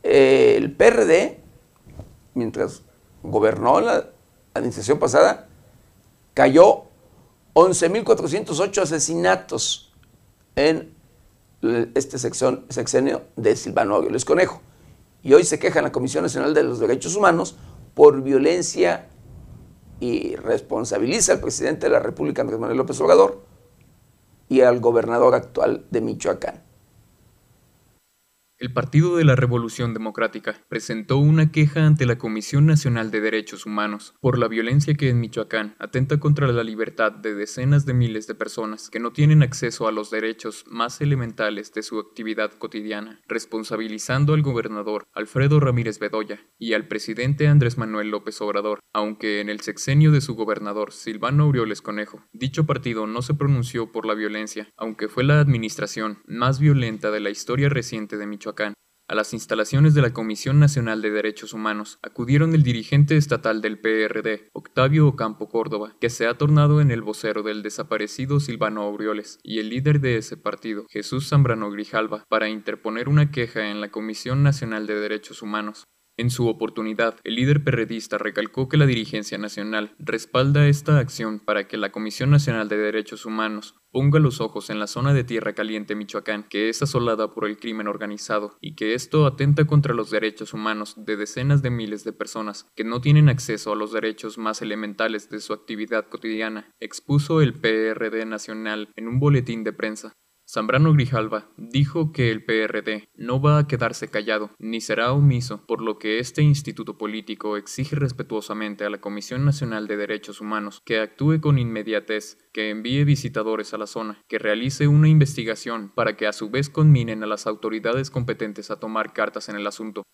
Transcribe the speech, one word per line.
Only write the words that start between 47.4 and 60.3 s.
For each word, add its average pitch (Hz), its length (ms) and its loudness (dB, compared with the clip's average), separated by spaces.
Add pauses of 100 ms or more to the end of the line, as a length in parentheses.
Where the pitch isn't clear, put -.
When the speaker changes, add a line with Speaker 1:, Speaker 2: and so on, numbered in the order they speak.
Speaker 2:
Andrés 123 320 6
Manuel 107 320 -6
López 104 300 -8
Obrador, 104 360 -2 (160)
aunque 107 480 -4
en 104 80 -6
el 104 120 -8
sexenio 143 500 4
de 143 100 4
su 117 140 -6
gobernador 104 560 -6
Silvano 120 540 0
Aureoles 117 360 0
Conejo, 104 500 -10
dicho 151 360 -4
partido 117 400 -4
no 117 160 -6
se 147 100 -4
pronunció 123 580 -2
por 113 140 -8
la 110 80 -2
violencia, 107 640 -8
aunque 110 320 -8
fue 127 140 -4
la 147 160 4
administración 110 880 -2
más 127 320 -2
violenta 120 500 2
de 107 120 -2
la 101 100 -4
historia 131 360 -2
reciente 113 500 -4
de 104 100 -8
Michoacán. 104 240 -10 (560)
A - 80 -6
las 107 180 -2
instalaciones 120 600 2
de 147 80 4
la 117 100 2
Comisión 117 480 -2